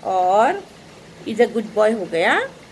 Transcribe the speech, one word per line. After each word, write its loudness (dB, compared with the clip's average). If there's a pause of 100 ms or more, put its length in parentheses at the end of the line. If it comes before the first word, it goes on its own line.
और 2 (640)
is -8
a 4
good -4 (100)
boy 2
हो -6
गया 0 (320)